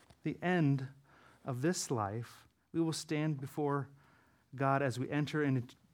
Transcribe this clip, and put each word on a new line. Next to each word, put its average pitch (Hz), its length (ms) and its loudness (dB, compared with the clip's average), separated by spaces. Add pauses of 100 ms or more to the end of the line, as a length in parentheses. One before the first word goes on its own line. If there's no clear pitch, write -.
(240)
the 156 180 -4
end 143 460 4 (560)
of 127 180 -4
this 170 300 0
life, 110 560 -4 (240)
we 165 80 -2
will 160 140 0
stand 151 480 -2
before 143 480 -2 (640)
God 135 260 4
as 123 160 0
we 123 120 -4
enter 147 340 0
into 131 320 0 (180)